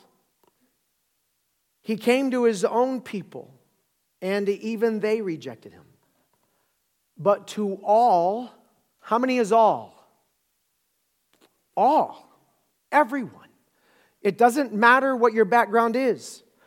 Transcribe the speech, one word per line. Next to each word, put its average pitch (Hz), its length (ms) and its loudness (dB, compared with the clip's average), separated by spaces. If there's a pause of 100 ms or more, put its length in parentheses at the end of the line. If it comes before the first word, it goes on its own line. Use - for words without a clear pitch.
(1800)
He 220 140 -6
came 254 360 0
to 247 120 0
his 220 220 0
own 254 360 -2
people, - 520 -14 (640)
and 196 300 -4
even 220 520 -4
they 214 200 -2
rejected 135 520 -10
him." 82 120 -20 (1300)
But 196 340 -2
to 202 340 -6
all, 214 640 0 (520)
how 226 180 -2
many 254 180 -2
is 208 140 -2
all? 190 580 0 (1700)
All. 233 500 0 (640)
Everyone. 240 580 -2 (720)
It 196 180 -2
doesn't 240 340 2
matter 254 420 4
what 233 180 2
your 220 120 4
background 226 500 2
is. 240 460 -4 (260)